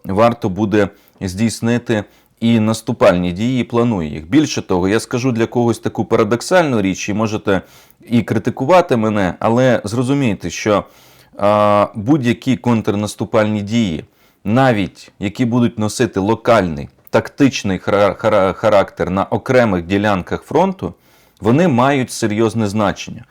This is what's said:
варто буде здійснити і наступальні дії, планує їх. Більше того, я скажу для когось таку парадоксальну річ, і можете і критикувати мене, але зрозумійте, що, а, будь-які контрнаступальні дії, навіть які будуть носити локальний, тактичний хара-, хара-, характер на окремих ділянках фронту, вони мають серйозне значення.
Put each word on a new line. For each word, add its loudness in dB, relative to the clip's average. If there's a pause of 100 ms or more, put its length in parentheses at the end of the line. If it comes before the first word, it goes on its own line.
варто 0
буде 0 (320)
здійснити -2 (360)
і 2
наступальні 0
дії, -2
планує -2
їх. -12
Більше 0
того, 0
я 2
скажу -4
для 0
когось 0
таку -6
парадоксальну 0
річ, -4
і -4
можете -2 (480)
і 2
критикувати 0
мене, 0
але 2
зрозумійте, -2
що, 0 (540)
а, 2
будь-які 0
контрнаступальні -2
дії, -2 (400)
навіть 0
які -4
будуть 0
носити -2
локальний, 0 (220)
тактичний -2
хара-, 0
хара-, 2
характер 0
на -2
окремих 0
ділянках -2
фронту, -2 (460)
вони 2
мають 2
серйозне 0
значення. -4